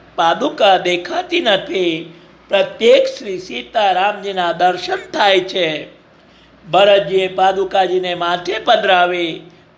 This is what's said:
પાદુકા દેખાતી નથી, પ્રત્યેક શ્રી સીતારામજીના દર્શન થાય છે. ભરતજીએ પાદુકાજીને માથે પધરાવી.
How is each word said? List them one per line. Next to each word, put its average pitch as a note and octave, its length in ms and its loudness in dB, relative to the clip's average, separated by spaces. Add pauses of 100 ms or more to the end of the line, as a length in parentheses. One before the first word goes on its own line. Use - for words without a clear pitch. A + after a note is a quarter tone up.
(160)
પાદુકા F#3 640 2
દેખાતી F3+ 640 -4
નથી, F3 720 -2 (360)
પ્રત્યેક A3+ 580 2
શ્રી F#3+ 320 -10
સીતારામજીના G3 1120 -2
દર્શન F3 440 0
થાય G3+ 440 2
છે. E3 480 -4 (840)
ભરતજીએ F#3+ 560 4
પાદુકાજીને F#3 880 0
માથે F3 440 -4
પધરાવી. F3+ 840 0 (360)